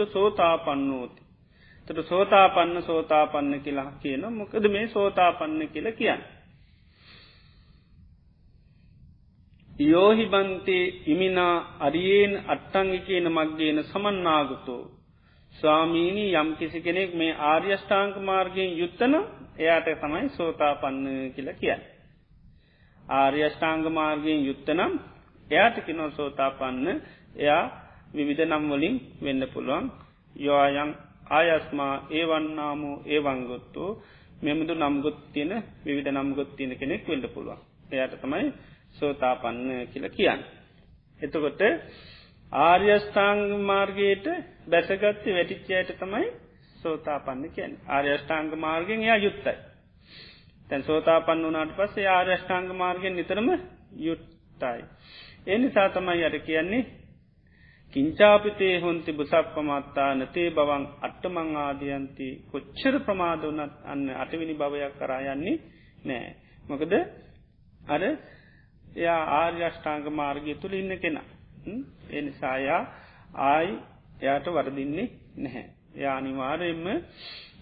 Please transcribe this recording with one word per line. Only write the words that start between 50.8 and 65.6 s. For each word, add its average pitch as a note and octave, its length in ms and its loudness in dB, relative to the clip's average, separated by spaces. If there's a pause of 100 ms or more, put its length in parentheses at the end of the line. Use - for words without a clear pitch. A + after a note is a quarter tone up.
සෝතාපන්න D#3+ 600 2
වුණාට D#3 300 -2
පස්සේ G3+ 340 -2
ආර්ය F#3 240 4
අෂ්ටාංග F#3 420 -2
මාර්ගයෙන් F3+ 420 -2
නිතරම F#3+ 320 -2 (500)
යුක්තයි. - 840 -6 (600)
ඒ F#3+ 160 2
නිසා G#3+ 300 4
තමයි F3+ 360 0
අර D3+ 140 0
කියන්නේ, E3+ 500 -2 (1040)
"කිංචාපිතේ G3 840 6
හොන්ති E3+ 340 -2
බුසප්පමත්තා D3 1000 0
නතේ C3+ 380 -2
බවං D3 340 2 (140)
අට්ඨමං E3+ 560 -6
ආදියන්ති." C#3 720 -6 (180)
කොච්චර - 520 -2
ප්‍රමාද F3 440 -2
වුණත් D3+ 400 -6
අන්න C#3 220 -6 (100)
අටවෙනි D#3+ 400 -6
භවයක් C#3+ 400 -4
කරා C3+ 320 -6
යන්නේ D#3 360 -4 (380)